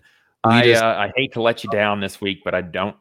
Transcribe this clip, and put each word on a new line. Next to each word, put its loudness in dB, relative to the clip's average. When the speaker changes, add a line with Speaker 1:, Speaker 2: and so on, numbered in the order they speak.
Speaker 1:
lead 6
Speaker 2:
I, 6
Speaker 1:
us? 4
Speaker 2:
uh, 0
I -2
hate -4
to -6
let 0
you -10
down 0
this -8
week, -6
but -4
I -2
don't -6